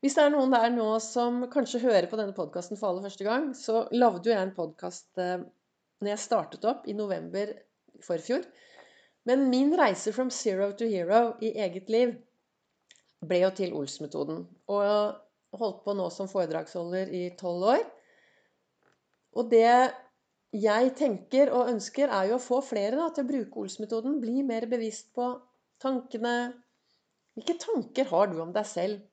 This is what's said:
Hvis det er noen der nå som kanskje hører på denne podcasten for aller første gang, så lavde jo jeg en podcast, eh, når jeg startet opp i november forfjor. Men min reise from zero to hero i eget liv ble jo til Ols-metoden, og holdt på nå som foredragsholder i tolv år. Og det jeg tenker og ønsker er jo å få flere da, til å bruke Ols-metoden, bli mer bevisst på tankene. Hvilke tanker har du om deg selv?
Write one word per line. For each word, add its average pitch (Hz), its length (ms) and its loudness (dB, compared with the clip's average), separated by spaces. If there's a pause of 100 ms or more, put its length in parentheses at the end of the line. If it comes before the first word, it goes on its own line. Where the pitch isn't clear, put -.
Hvis 277 160 0
det 302 60 8
er 294 100 8
noen 262 200 4
der 233 200 4
nå 226 140 0 (160)
som 240 480 -2
kanskje 240 320 -2
hører 202 260 4
på 220 80 -6
denne 202 200 -4
podcasten 175 420 -8
for 208 100 -2
aller 185 160 -4
første 196 220 -6
gang, 262 300 0
så 226 260 0 (100)
lavde 220 360 4
jo 233 40 4
jeg 190 140 0
en 190 80 -10
podcast, 175 540 -10 (120)
eh, 180 220 -4 (580)
når 202 120 -4
jeg 208 100 -8
startet 185 460 -2
opp 285 200 -6
i 208 80 -6
november 190 540 -4 (540)
forfjor. 180 400 -4 (840)
Men 262 240 4
min 277 240 4
reise 220 400 2
from 254 160 -2
zero 202 480 -2
to 233 80 0
hero 220 560 2
i 220 160 -2
eget 185 320 -4
liv 240 240 4 (1120)
ble 175 140 4
jo 190 160 4
til 185 180 -2
Ols-metoden, 151 680 -6 (260)
og 208 880 -2
holdt 214 260 -4
på 202 140 -2
nå 185 160 -2
som 190 180 -8
foredragsholder 175 800 -4
i 180 120 -6 (160)
tolv 180 340 -2
år. 381 80 4 (1600)
Og 226 140 -2
det 226 140 8 (920)
jeg 220 400 4
tenker 262 560 2
og 247 220 2
ønsker 247 400 0
er 190 160 2
jo 240 80 2
å 240 60 -4
få 254 200 0
flere 220 320 -2
da, 320 160 0
til 285 140 -2
å 240 80 -4
bruke 214 320 -4
Ols-metoden, 226 580 -4
bli 254 240 -2
mer 226 240 -4
bevisst 226 460 -6
på 247 160 -2 (500)
tankene. 240 720 -2 (840)
Hvilke 339 240 -4
tanker - 540 -2
har 190 180 4
du 160 140 -6
om 175 100 -12
deg 208 140 -4
selv? 196 320 -4 (120)